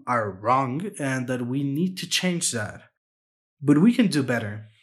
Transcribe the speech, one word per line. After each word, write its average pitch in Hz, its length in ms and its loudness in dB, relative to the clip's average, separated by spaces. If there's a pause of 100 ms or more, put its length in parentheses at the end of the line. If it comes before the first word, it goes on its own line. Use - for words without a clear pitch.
are 110 240 0
wrong 127 680 -2
and 131 300 -4
that 123 180 -2
we 135 160 -2
need 165 360 -2
to - 100 -10
change 175 440 -2
that. 107 320 -6 (760)
But 143 180 4
we 226 140 8
can 233 160 4
do 147 140 2
better. 110 440 -4 (160)